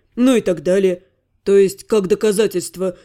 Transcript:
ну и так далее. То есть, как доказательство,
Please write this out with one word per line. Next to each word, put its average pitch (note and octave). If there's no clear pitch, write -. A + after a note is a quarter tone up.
ну B3+
и G#3+
так E3+
далее. F3+
То G3
есть, G3
как G#3
доказательство, F#3+